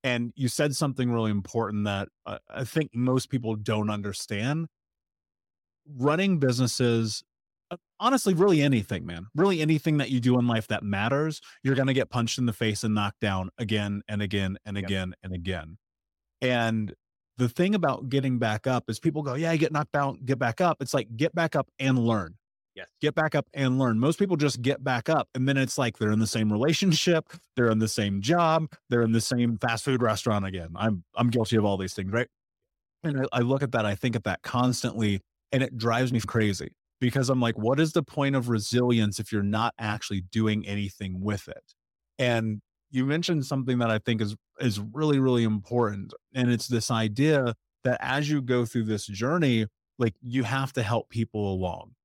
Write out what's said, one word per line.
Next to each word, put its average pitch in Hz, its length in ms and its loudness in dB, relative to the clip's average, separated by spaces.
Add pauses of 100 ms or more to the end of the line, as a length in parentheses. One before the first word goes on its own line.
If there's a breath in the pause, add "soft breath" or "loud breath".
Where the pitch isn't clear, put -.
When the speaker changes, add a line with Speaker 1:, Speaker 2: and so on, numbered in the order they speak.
Speaker 1:
And 120 320 -2
you 127 120 0
said 147 280 0
something 127 340 0
really 113 200 0
important 104 540 -2
that 101 240 -2 (160)
I, - 140 -10 (100)
I - 160 -8
think 147 300 -4
most 127 360 0
people 113 260 -4
don't 107 340 -2
understand. 107 800 -6 (1300)
Running 160 420 2
businesses 120 840 0 (480)
uh, 175 60 -12 (240)
honestly, 220 340 2
really 165 280 6
anything, 104 420 0
man. 85 300 -10
Really 175 260 2
anything 156 380 2
that 127 120 -2
you 127 100 2
do 123 180 4
in 120 80 2
life 113 220 0
that 107 140 -4
matters, 120 580 -2 (220 loud breath)
you're 135 120 2
gonna 131 200 2
get 131 160 0
punched 117 280 -2
in 123 80 0
the 113 60 0
face 107 320 -2
and 107 100 0
knocked 101 260 -2
down 95 380 -2
again 104 500 -2
and 104 140 -4
again 98 420 -2
and 101 120 -10
Speaker 2:
Yep. 98 100 -6
Speaker 1:
again 95 360 -4
and 92 120 -8
again. 85 440 -8 (640)
And 113 540 0 (440)
the 123 100 2
thing 185 260 0
about 143 340 -2
getting 131 300 0
back 107 280 0
up 127 240 0
is 110 100 -4
people 151 220 -2
go, 135 120 -4
"Yeah, 165 180 -2
you 165 60 2
get 156 140 2
knocked 151 200 -2
down, 143 320 -2
get 123 140 0
back 123 220 0
up." 170 220 2
It's 127 120 -4
like, 113 220 -2
get 156 180 0
back 165 220 0
up 135 220 -2
and 135 200 2
learn. 107 380 0 (380)
Speaker 2:
Yes. 92 140 -16 (120)
Speaker 1:
Get 147 140 0
back 156 200 0
up 143 200 0
and 131 240 0
learn. 120 200 2
Most 143 200 2
people 190 180 2
just 139 260 0
get 135 220 -2
back 123 240 -2
up, 156 260 2
and 131 140 0
then 139 80 2
it's 135 220 0
like 120 200 -2
they're 107 140 2
in 107 80 2
the 110 80 2
same 107 240 0
relationship, 160 760 2 (280)
they're 120 140 4
in 110 100 2
the 110 80 2
same 101 340 -2
job, 160 500 2 (160)
they're 120 140 2
in 113 100 4
the 113 80 4
same 120 380 0
fast 113 260 -2
food 131 180 2
restaurant 104 440 0
again. 90 300 -8
I'm, 98 280 0 (120)
I'm 120 140 2
guilty 117 260 2
of 107 80 4
all 98 120 2
these 95 180 -6
things, 95 180 -6
right? 120 160 0 (760)
And 143 180 -2
I, - 160 -2
I - 20 2
look 135 220 2
at 120 100 -4
that, 110 140 2
I 101 100 0
think 117 200 -2
of 104 80 -4
that 95 180 -4
constantly, 120 800 0 (320)
and 131 100 2
it 135 160 -4
drives 117 340 0
me 117 80 2
crazy, 104 500 0 (300)
because 127 280 2
I'm 127 120 2
like, 117 180 0
"What 123 220 2
is 160 120 2
the 165 100 2
point 139 340 -2
of 120 120 0
resilience 117 720 2
if 107 140 -6
you're 104 100 0
not 107 360 0
actually 107 440 -4
doing 107 440 0
anything 98 540 -6
with 104 280 -4
it?" - 260 -18 (440)
And 113 420 0 (300)
you 131 140 0
mentioned 151 420 0
something 127 320 -2
that 117 120 2
I 110 80 2
think 113 220 0
is, 107 140 -2 (260)
is 104 200 0
really, 139 380 0
really 127 260 4
important. 107 720 -2 (200)
And 123 160 2
it's 117 180 0
this 117 220 -2
idea 120 640 2 (300)
that 123 160 0
as 143 300 -2
you 147 100 0
go 123 240 0
through 113 200 -2
this 107 220 -2
journey, 120 600 0 (320)
like, - 240 0
you 123 220 -2
have 135 280 -4
to 127 100 -2
help 110 280 -2
people 107 420 -2
along. 90 400 -6 (120)